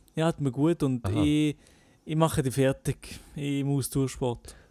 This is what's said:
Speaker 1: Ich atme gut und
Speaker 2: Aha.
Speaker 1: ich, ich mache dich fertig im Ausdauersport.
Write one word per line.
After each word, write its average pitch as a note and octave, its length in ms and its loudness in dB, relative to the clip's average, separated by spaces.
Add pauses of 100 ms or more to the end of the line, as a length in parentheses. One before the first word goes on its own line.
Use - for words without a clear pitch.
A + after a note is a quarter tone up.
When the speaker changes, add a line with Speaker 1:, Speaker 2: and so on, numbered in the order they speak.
(140)
Speaker 1:
Ich D3+ 80 -2
atme D#3 280 0
gut D3 320 0
und C3 240 0
Speaker 2:
Aha. A#2+ 160 0
Speaker 1:
ich, D3+ 340 2 (500)
ich D#3 100 -4
mache D#3+ 260 2
dich B2+ 120 -2
fertig C3+ 680 -2 (140)
im C#3+ 360 -4
Ausdauersport. C3 840 -2 (160)